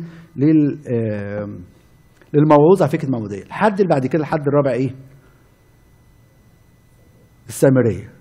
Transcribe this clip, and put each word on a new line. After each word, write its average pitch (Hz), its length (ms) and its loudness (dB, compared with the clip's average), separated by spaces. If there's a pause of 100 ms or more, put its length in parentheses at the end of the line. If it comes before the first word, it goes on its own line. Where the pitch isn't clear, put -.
(360)
لل-، 147 440 2 (100)
آم، 104 680 -6 (760)
للموعوظ 151 480 6
على 143 100 0
فكره 151 140 -4
المعموديه. 107 380 -8
الحد 202 360 -2
اللي 190 100 2
بعد 135 180 0
كده، 160 140 -2
الحد 147 260 -4
الرابع 139 240 0
ايه؟ 131 240 -4 (2500)
السامريه. 120 640 0 (120)